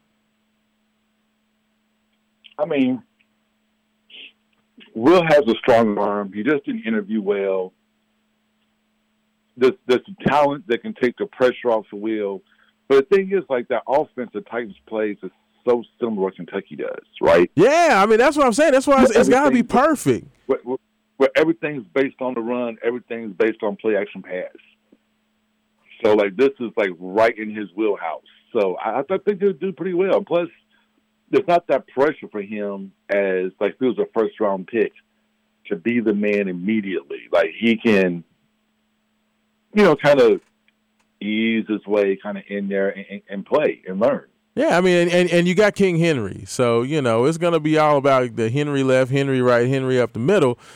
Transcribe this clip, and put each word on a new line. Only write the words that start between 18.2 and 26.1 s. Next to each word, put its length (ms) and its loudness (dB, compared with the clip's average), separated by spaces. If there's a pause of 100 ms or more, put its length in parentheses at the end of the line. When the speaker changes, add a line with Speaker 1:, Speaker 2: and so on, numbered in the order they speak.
Speaker 2:
what 120 4
I'm 60 2
saying. 180 4
That's 160 2
why 160 6
it's, 120 2
it's 140 4
gotta 220 4
be 80 2
Speaker 1:
Everything 80 -2
Speaker 2:
perfect. 600 0 (200)
Speaker 1:
where, 160 -2
where, 140 -6 (400)
where 180 4
everything's 580 -2
based 260 -2
on 140 -6
the 80 -4
run, 420 -6
everything's 520 -8
based 260 -2
on 140 -4
play 200 -2
action 280 -6
pass. 320 -12 (1500)
So, 120 4